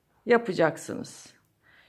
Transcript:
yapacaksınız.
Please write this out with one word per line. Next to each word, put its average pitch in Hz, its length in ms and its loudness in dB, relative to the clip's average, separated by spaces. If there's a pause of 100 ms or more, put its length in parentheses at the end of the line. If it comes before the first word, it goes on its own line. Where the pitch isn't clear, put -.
(260)
yapacaksınız. - 1080 0 (540)